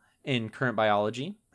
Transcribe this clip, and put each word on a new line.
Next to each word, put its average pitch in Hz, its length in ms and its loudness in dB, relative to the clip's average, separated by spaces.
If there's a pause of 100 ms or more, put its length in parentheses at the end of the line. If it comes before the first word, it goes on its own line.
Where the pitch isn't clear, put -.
(220)
in 120 260 -2
Current 120 280 -4
Biology. 110 580 2 (200)